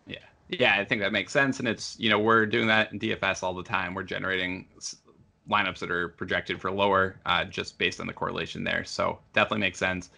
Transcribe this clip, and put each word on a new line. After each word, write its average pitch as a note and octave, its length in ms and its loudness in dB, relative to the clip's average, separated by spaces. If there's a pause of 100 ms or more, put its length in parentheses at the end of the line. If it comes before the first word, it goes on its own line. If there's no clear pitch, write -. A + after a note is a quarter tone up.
Yeah. - 140 -12 (300)
Yeah, B2 260 4
I G2+ 100 2
think A2+ 160 0
that G2 100 2
makes G2 220 0
sense. C#3 260 2
And B2 80 -4
it's, - 320 -4
you A2+ 80 0
know, G#2+ 120 6
we're A2 260 6
doing A2+ 220 2
that A2 240 4
in G#2 80 -10
D A2 120 -2
F F#2 120 -4
S F#2+ 180 -2
all F#2 140 -2
the F2+ 80 -8
time. F#2 320 -4
We're F#2+ 80 -6
generating F#2 640 -4 (100)
s-, - 180 -12 (540)
lineups G2+ 300 2
that F2 120 -4
are F2 180 0
projected F2+ 500 -4
for F#2 120 -4
lower, F#2+ 540 2
uh, F2 200 2
just F#2 320 -8
based F2+ 220 0
on F#2 80 -8
the F2+ 60 -6
correlation F2+ 500 -6
there. F2 200 -2
So F2+ 360 -4 (140)
definitely G#2+ 260 2
makes F#2 200 -2
sense. F#2 380 -2